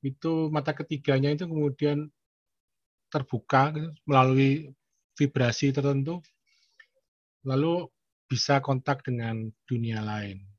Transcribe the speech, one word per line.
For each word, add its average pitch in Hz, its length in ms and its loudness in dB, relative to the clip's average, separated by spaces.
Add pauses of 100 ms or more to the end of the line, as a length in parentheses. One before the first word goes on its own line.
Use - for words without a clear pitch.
itu 160 480 -2
mata 151 240 0
ketiganya 143 560 0
itu 151 160 -2
kemudian 147 640 -2 (1000)
terbuka 139 640 0
gitu, 156 160 -8 (160)
melalui 135 640 4 (480)
vibrasi 139 560 2
tertentu, 139 480 -2 (1200)
lalu 156 400 0 (400)
bisa 131 400 0
kontak 135 400 -2
dengan 113 480 -4 (160)
dunia 113 320 -2
lain. 104 400 -6 (180)